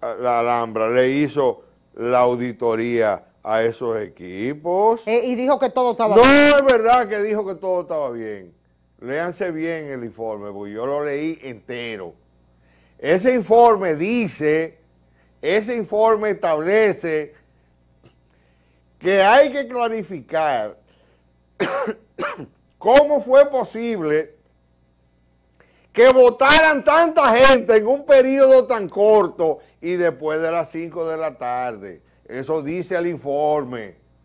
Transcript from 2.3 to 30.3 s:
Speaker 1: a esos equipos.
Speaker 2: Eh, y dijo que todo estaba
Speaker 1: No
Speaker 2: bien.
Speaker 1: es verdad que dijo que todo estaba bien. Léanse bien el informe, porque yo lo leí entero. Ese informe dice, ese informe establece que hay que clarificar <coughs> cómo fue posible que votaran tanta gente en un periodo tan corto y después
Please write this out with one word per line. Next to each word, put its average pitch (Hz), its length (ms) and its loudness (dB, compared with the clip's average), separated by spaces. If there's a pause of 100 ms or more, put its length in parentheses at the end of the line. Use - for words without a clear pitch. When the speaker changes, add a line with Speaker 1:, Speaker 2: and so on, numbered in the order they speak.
Speaker 1:
a 113 200 -2
esos 113 380 -4
equipos. 147 1040 -4
Speaker 2:
Eh, 226 200 0
y 247 80 -4
dijo 254 240 -2
que 262 120 -2
todo 247 220 -2
estaba 214 240 0
Speaker 1:
No 226 60 8
Speaker 2:
bien. 285 360 6
Speaker 1:
es 277 60 2
verdad 240 440 2
que 208 140 -4
dijo 208 240 -4
que 190 80 -8
todo 180 280 -6
estaba 151 280 -6
bien. 104 420 -12 (480)
Léanse 170 500 -8
bien 160 360 -8
el 131 180 -12
informe, 110 460 -10
porque 101 220 -14
yo 117 140 -8
lo 147 180 -4
leí 151 380 -6
entero. 113 720 -14 (840)
Ese 185 360 0
informe 214 640 2
dice, 160 840 -4 (640)
ese 208 360 -2
informe 214 540 0
establece 170 1040 -2 (1600)
que 190 240 2
hay 262 280 6
que 277 160 -6
clarificar 165 1120 -4 (840)
<coughs> - 1200 -8
cómo 285 440 2
fue 269 240 4
posible 214 880 -4 (1600)
que 247 200 6
votaran 269 720 4
tanta 311 500 4
gente 247 420 4
en 214 100 2
un 277 180 -2
periodo 262 600 4
tan 220 240 -4
corto 190 680 2 (200)
y 170 120 -6
después 156 500 -2